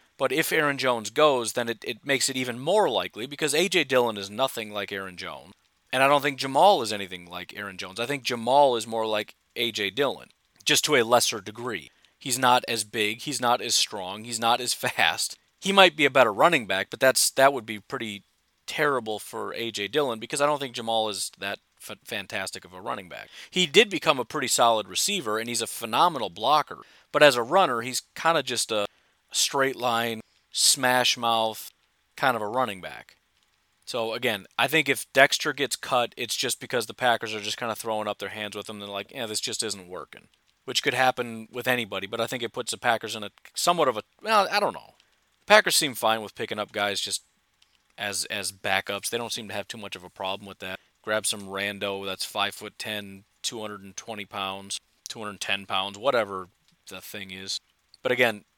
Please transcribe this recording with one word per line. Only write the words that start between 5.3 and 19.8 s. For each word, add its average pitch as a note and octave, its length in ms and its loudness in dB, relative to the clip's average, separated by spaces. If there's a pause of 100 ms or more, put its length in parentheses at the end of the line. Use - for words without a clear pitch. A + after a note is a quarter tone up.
And C3 100 4
I C#3 60 6
don't C#3+ 140 4
think C#3 160 -2
Jamal C#3+ 440 4
is G#2+ 100 -2
anything F#2 340 -8
like F2+ 300 -12
Aaron G2 220 -12
Jones. F#2 200 -12
I A#2 80 -4
think C#3 160 -6
Jamal B2 540 4
is A2 100 -4
more A2+ 200 -2
like G#2+ 280 -4 (220)
A A#2 160 -2
J G#2 180 -2
Dillon, G#2 380 -2 (360)
just D3 200 2
to D3+ 100 2
a B2 80 8
lesser A#2 380 4
degree. G#2+ 500 -10 (280)
He's B2+ 200 -4
not B2 300 6
as A2+ 160 -2
big. G#2+ 380 -2
He's B2+ 180 -6
not B2 200 2
as A2 140 -2
strong. G2+ 500 -2
He's A#2 140 -8
not A#2+ 220 2
as B2 140 -2
<laughs> - 0 -
fast. - 640 0 (220)
He F#3+ 120 -2
might F#3 240 8
be D3+ 80 4
a C3+ 60 6
better B2 220 6
running C3 340 4
back, F#2+ 240 -2
but - 80 -10
that's, - 320 4
that C#3 220 6
would A#2+ 120 -8
be A2 140 -10
pretty G#2+ 460 -10 (420)
terrible B2 520 0
for G#2 360 -10
A A#2 160 -6
J G2+ 180 -6